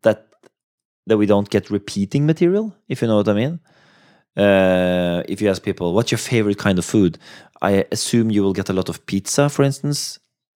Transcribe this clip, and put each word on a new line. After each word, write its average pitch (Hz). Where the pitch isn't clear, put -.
that, 107
that 107
we 104
don't 101
get 101
repeating 101
material, 180
if -
you 120
know 110
what 104
I 104
mean. 139
Uh, 90
if 95
you 104
ask 92
people, 87
"What's 110
your 117
favorite 107
kind 95
of 87
food?" 92
I 98
assume 113
you 104
will 98
get 95
a -
lot 92
of -
pizza, 117
for 143
instance. 139